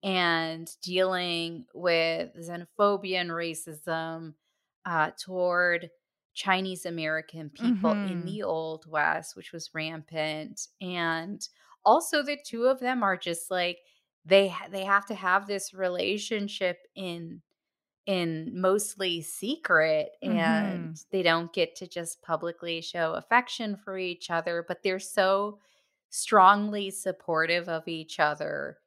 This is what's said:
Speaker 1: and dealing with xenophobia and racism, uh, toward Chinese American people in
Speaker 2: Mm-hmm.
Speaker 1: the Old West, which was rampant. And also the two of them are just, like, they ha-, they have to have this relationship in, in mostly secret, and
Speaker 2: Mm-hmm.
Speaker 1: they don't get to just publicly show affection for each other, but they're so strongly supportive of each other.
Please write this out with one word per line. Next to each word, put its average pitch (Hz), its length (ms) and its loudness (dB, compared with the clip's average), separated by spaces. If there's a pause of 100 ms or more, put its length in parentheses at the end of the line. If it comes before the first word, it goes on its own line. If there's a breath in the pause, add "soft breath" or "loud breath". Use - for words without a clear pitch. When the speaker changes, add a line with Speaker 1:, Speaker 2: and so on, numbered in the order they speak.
Speaker 1:
and 165 640 0 (120)
dealing 180 920 0
with 165 600 0
xenophobia 185 800 0
and 175 140 -2
racism, 165 1040 -6 (520)
uh, 160 340 2
toward 175 680 0 (440)
Chinese 185 520 -2
American 160 640 -6
people 214 540 0
in 180 200 -4
Speaker 2:
Mm-hmm. - 20 -6
Speaker 1:
the 208 180 -6
Old 160 440 -4
West, 156 480 0
which - 160 -18
was 165 240 -12
rampant. 156 920 -6 (120)
And 175 680 -4 (380 soft breath)
also 302 380 6
the 285 200 -2
two 233 220 -4
of 262 140 4
them 247 240 0
are 190 140 2
just, 170 340 -6
like, 175 280 -2 (460 soft breath)
they 196 240 8
ha-, 175 220 -8
they 190 140 -8
have 202 220 4
to 220 80 -6
have 190 320 2
this 196 260 -6
relationship 190 1040 -2 (180)
in, 170 460 -10 (680)
in 170 520 -2
mostly 190 640 0
secret, 160 880 0 (120)
and 185 680 0
Speaker 2:
Mm-hmm. 160 40 -10 (180)
Speaker 1:
they 190 120 0
don't 170 300 2
get 170 240 0
to 180 100 -14
just 170 360 -10
publicly 165 580 -4
show 165 320 -2
affection 233 640 0
for 190 200 -10
each 180 340 -6
other, 170 360 -2
but - 160 -6
they're 190 160 0
so 196 600 2 (500 soft breath)
strongly 202 840 6
supportive 170 800 0
of 160 180 -4
each 160 320 -8
other. 151 680 0